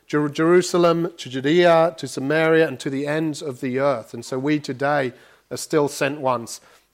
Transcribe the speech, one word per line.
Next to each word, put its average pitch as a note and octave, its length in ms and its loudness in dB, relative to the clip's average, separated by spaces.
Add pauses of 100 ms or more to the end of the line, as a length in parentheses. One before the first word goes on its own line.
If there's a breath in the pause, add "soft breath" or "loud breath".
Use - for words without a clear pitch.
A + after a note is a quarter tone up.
Jer-, D3 220 0
Jerusalem E3+ 880 2
to - 140 -14
Judea E3 680 4
to C#3 100 -10
Samaria D#3+ 600 2
and B2+ 120 -10
to D3+ 100 -6
the C#3 160 -4
ends D#3 340 -4
of C#3 200 -10
the C3 180 -4
earth. C3 340 -2
And A#2 120 -12
so C3 140 -6
we D3+ 200 0
today C#3 560 -2 (360 soft breath)
are B2+ 60 -8
still D3 320 0
sent D3 320 -4
ones, A#2+ 400 -4 (320 soft breath)